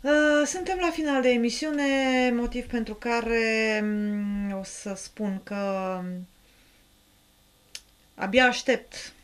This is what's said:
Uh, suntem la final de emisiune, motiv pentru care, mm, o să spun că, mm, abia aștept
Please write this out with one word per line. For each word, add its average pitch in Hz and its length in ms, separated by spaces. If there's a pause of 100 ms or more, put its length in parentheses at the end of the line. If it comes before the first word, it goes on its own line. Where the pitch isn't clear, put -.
Uh, 294 440
suntem 359 360
la 339 120
final 294 280
de 254 80
emisiune, 247 540 (500)
motiv 240 320
pentru 220 280
care, 226 880
mm, 208 760
o 190 40
să - 320
spun 196 480
că, 190 600
mm, 180 240 (1900)
abia 226 300
aștept - 680 (120)